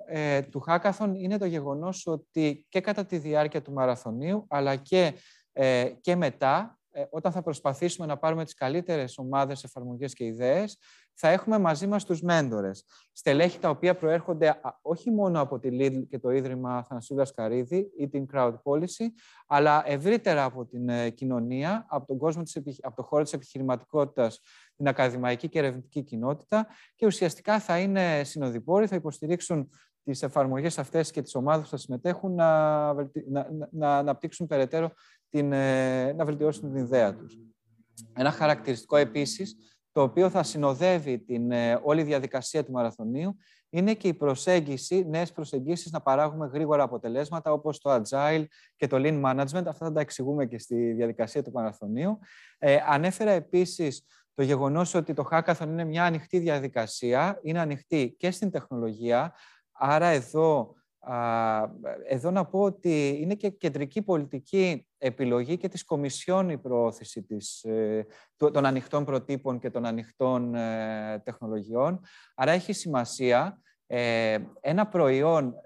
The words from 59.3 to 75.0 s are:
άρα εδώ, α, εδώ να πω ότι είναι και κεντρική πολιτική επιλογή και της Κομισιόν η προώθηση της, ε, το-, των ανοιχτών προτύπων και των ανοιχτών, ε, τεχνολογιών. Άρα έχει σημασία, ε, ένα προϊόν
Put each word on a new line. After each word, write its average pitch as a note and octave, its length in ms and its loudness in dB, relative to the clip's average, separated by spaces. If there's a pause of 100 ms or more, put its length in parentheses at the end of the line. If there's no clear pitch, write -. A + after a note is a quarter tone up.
άρα D3+ 340 2
εδώ, D3+ 680 2 (240)
α, B2+ 180 -8 (920)
εδώ C3+ 220 -2
να F#3 160 2
πω F#3+ 140 -2
ότι D#3 600 2
είναι F3+ 140 -2
και G#3 140 -2
κεντρική D3+ 540 -4
πολιτική D#3+ 840 0 (120)
επιλογή B2 580 0
και F3+ 120 -4
της F#3 160 -12
Κομισιόν E3+ 640 -2
η D3 100 -2
προώθηση A#2 640 -2
της, - 420 -10
ε, A2 420 -2 (300)
το-, D3 140 4
των C#3+ 160 2
ανοιχτών C3 380 0
προτύπων C3+ 540 -4
και A#2+ 120 -6
των A#2+ 160 -4
ανοιχτών, A#2+ 680 -2
ε, A2 720 -4
τεχνολογιών. A#2 760 -2 (340)
Άρα C#3 180 2
έχει F3+ 200 0
σημασία, C3 880 0 (260)
ε, A2+ 520 0 (220)
ένα F3+ 260 2
προϊόν C#3 680 2 (120)